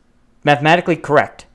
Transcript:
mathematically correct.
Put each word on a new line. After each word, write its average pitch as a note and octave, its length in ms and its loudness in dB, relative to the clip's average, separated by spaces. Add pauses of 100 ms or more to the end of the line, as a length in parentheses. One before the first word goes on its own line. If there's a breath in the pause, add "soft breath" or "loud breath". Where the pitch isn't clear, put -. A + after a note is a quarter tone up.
(420)
mathematically D#3 540 0
correct. - 480 -2 (100)